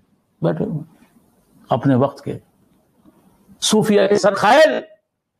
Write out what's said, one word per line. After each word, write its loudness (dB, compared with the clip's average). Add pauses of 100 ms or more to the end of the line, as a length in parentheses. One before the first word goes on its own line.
(420)
बैठे -4
हुए -8 (840)
अपने 0
वक्त -2
के -12 (1200)
सूफिया 0
के 0
सरखायल। 2 (540)